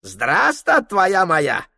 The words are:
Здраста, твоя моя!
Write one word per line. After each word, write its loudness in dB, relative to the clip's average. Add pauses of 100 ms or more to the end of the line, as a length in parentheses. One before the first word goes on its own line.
Здраста, -2
твоя 0
моя! 0 (120)